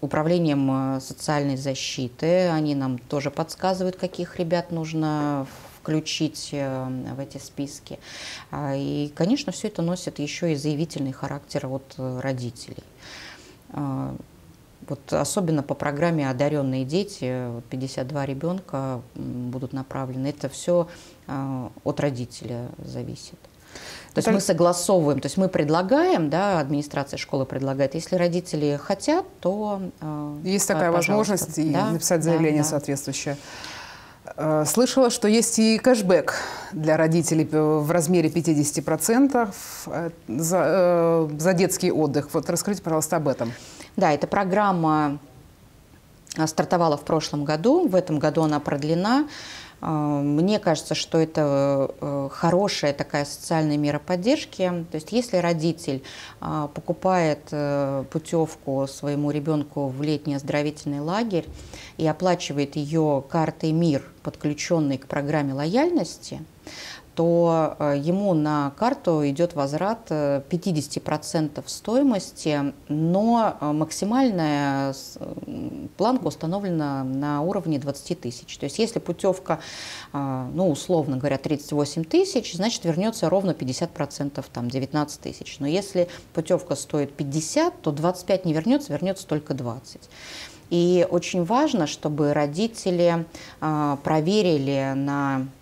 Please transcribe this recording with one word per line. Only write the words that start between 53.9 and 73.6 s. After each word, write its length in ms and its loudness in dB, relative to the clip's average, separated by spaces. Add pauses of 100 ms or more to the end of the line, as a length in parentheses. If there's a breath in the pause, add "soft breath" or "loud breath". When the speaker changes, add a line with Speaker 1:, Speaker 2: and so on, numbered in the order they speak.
Speaker 1:
поддержки. 920 0
То 60 -8
есть 160 -8
если 260 0
родитель, 640 0 (380 loud breath)
а, 280 -4
покупает, 720 0 (100)
э, 600 0
путевку 800 -2
своему 420 -2
ребенку 580 -2
в 140 -6
летний 340 0
оздоровительный 640 -2
лагерь 460 -2 (500 loud breath)
и 100 0
оплачивает 680 0
ее 520 2
картой 440 0
«мир», 300 4 (200)
подключенной 760 0
к 80 -12
программе 480 0
лояльности, 840 0 (720 loud breath)
то, 640 4
э, 200 2
ему 320 2
на 460 2
карту 500 2
идет 260 0
возврат, 440 0 (120)
э, 380 2
пятидесяти 520 -2
процентов 680 -2
стоимости, 1040 0 (160)
но, 720 2